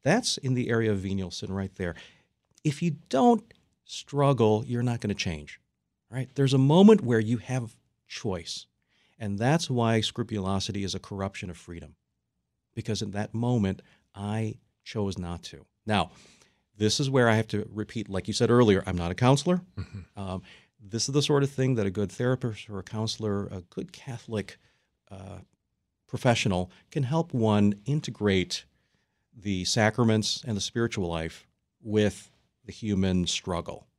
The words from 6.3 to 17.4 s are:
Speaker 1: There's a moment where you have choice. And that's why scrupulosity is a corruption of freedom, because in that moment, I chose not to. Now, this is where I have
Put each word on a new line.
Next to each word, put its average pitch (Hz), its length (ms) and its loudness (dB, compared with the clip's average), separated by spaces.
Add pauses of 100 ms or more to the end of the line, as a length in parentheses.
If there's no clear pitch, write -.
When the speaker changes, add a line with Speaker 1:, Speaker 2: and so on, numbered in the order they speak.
Speaker 1:
There's 139 200 2
a 135 40 4
moment 180 440 8
where 117 180 2
you 110 180 -2
have 123 380 -8 (320)
choice. - 580 -8 (520)
And 101 200 -6
that's 139 320 0
why 113 320 2
scrupulosity 98 800 -4
is 92 100 -6
a 92 60 -8
corruption 98 500 -8
of 82 60 -14
freedom, 82 380 -18 (800)
because 110 260 -6
in 104 120 -8
that 104 200 -6
moment, 113 480 0 (340)
I 107 420 -6 (260)
chose 98 360 -4
not 87 260 -8
to. - 200 -18 (220)
Now, 98 240 0 (680)
this 107 240 2
is 139 80 0
where 127 200 6
I 110 80 6
have 110 120 0